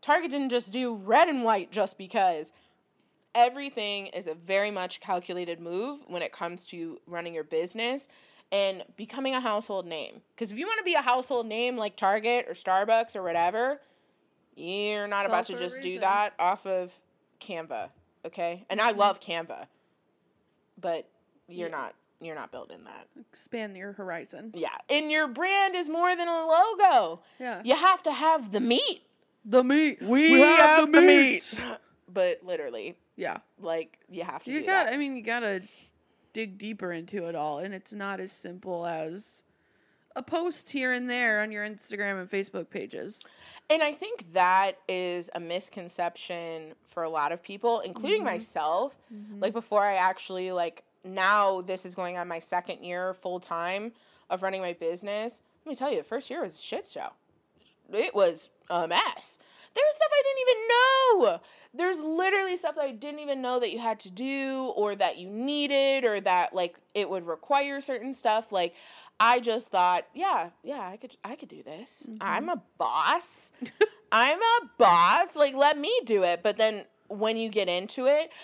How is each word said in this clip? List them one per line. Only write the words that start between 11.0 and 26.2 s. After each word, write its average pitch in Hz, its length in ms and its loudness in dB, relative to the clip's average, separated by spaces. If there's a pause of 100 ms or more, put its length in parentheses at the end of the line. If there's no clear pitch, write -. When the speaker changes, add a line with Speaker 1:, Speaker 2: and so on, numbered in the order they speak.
Speaker 1:
household 247 440 0
name 240 300 -4
like 208 200 -6
Target 220 520 0
or 175 60 -8
Starbucks 214 600 0
or 196 80 -8
whatever, 185 580 0 (760)
you're 208 500 -4
not 202 180 -2
Speaker 2:
It's 196 60 -2
all 214 40 0
Speaker 1:
about 180 120 0
to 202 60 -10
Speaker 2:
for 165 60 -8
a - 40 -8
Speaker 1:
just 175 200 -8
do 185 60 -6
Speaker 2:
reason. 185 120 -6
Speaker 1:
that 196 380 0
off 185 280 0
of 185 320 -4 (420)
Canva, 151 500 -10 (340)
okay? 170 460 -8
And 208 100 -2
I 226 100 4
Speaker 2:
Mm-hmm. 208 80 0
Speaker 1:
love 202 220 4
Canva, - 480 -10 (1120)
but 170 260 -4 (400)
you're 175 220 -8
Speaker 2:
Yeah. 160 80 -8
Speaker 1:
not, 127 180 -8 (260)
you're 160 140 -12
not 139 160 -12
building 90 340 -16
that. - 220 -20 (140)
Speaker 2:
Expand 214 560 -12
your 196 160 -12
horizon. 196 640 -12
Speaker 1:
Yeah, 160 200 -6 (120)
and 302 240 0
your 311 160 2
brand 370 480 0
is 349 120 -4
more 349 280 0
than 339 120 -2